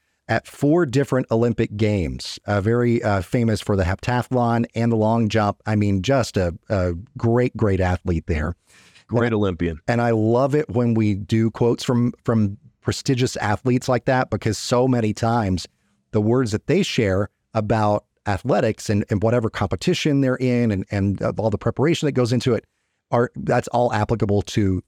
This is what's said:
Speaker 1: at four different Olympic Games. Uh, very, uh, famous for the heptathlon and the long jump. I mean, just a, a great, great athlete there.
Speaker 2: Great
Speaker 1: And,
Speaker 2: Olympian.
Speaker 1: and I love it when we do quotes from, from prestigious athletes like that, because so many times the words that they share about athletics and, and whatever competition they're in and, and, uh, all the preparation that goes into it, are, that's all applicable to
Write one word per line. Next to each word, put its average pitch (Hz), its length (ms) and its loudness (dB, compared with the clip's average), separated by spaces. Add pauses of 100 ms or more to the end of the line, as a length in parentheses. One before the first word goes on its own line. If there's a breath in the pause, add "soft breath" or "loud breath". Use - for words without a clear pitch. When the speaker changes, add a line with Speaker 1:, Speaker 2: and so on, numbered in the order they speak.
(300)
Speaker 1:
at - 180 -2
four 160 380 0
different 131 440 0
Olympic 113 460 0
Games. 101 680 -2
Uh, 104 160 0
very, 117 420 2
uh, 101 180 0
famous 113 380 0
for 104 160 -2
the 95 80 2
heptathlon 117 840 0 (100)
and 117 180 0
the - 20 0
long 110 320 2
jump. 104 380 0
I 110 100 -2
mean, 101 280 0
just 131 340 0
a, 85 200 -2 (120)
a 90 240 0 (240)
great, 120 400 0
great 98 240 2
athlete 90 460 -2
there. 80 280 -2 (520 soft breath)
Speaker 2:
Great 117 180 0
Speaker 1:
And, 113 100 0
Speaker 2:
Olympian. 87 500 -2
Speaker 1:
and 120 160 0
I 120 100 2
love 117 440 2
it 151 140 0
when 117 240 0
we 107 220 2
do 110 360 0
quotes 120 320 0
from, 120 300 0 (100)
from 107 340 0 (220)
prestigious 123 560 -2
athletes 123 540 -2
like 123 160 -2
that, 127 240 0
because 107 280 -2
so 127 300 0
many 113 260 2
times 113 540 -2 (440)
the 107 100 0
words 113 320 2
that - 140 -4
they 175 140 2
share 101 480 0 (240)
about 107 520 0 (220)
athletics 120 640 0
and, 104 220 0
and 101 100 0
whatever 113 300 2
competition 139 680 0
they're 127 160 0
in 120 340 0
and, 95 180 -2
and, 98 320 -2
uh, 113 160 -2
all 104 140 0
the 101 80 -2
preparation 147 480 0
that 135 60 -2
goes 123 200 0
into 117 220 0
it, - 100 -4 (460)
are, 120 240 2
that's 123 320 -2
all 120 260 0
applicable 107 480 0
to 95 460 0